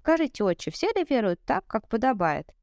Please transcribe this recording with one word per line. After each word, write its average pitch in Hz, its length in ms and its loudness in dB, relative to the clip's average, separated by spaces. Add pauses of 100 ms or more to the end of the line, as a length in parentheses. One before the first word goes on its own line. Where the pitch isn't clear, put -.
"Скажите, 311 440 0
отче, 175 260 -2
все - 260 -4
ли 349 120 0
веруют 208 360 0
так, - 220 -4
как - 220 -6
подобает?" 190 640 -2 (100)